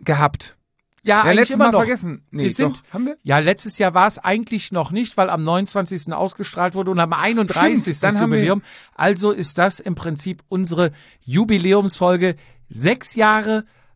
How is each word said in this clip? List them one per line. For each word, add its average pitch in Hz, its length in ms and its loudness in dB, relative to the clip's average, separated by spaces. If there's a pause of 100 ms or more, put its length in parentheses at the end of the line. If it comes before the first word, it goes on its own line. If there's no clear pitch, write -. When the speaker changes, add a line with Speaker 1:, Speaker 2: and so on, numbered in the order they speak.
Speaker 1:
Gehabt. 147 520 -2 (500)
Speaker 2:
Ja, 208 140 2
Speaker 1:
Ja, 220 40 4
Speaker 2:
eigentlich 180 140 4
Speaker 1:
letztes 240 200 2
Speaker 2:
immer 294 100 4
Speaker 1:
Mal 247 40 4
Speaker 2:
noch. 214 80 4
Speaker 1:
vergessen. 220 440 -2 (100)
Nee, 147 100 -6
Speaker 2:
Wir 131 80 0
sind, - 260 -2
Speaker 1:
doch, - 160 -20
haben 233 140 -6
wir? 294 160 -8
Speaker 2:
ja, 139 160 0
letztes 190 400 -2
Jahr 185 160 0
war 185 140 6
es 214 100 -8
eigentlich 214 540 -4
noch 165 180 -2
nicht, 220 260 -4
weil 190 140 2
am 165 120 -2
neunundzwanzigsten 175 720 -4
ausgestrahlt 180 600 -4
wurde 185 160 -4
und 180 80 -2
am 165 140 0
einunddreißigsten 196 840 0
Speaker 1:
Stimmt, - 80 -6
dann 196 120 2
Speaker 2:
das 208 60 0
Speaker 1:
haben 226 120 2
wir - 60 2
Speaker 2:
Jubiläum. 180 240 2 (320)
Also 196 360 0
ist 190 280 -4
das 185 220 2
im 180 140 -6
Prinzip - 540 -8
unsere 175 420 0 (320)
Jubiläumsfolge. 185 1120 2 (340)
Sechs 151 460 -2
Jahre 214 500 2 (320)